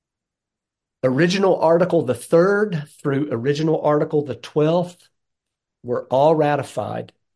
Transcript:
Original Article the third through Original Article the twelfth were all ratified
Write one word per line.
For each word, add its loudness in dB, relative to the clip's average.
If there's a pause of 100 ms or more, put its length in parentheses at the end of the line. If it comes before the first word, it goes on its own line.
(1040)
Original 2
Article 2
the -4
third 0 (140)
through -2
Original -2
Article 0
the -8
twelfth -2 (760)
were -6
all 4
ratified -4 (220)